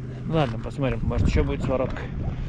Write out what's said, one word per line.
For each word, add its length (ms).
Ладно, 300
посмотрим, 440
может, 240
еще 160
будет 200
своротка. 380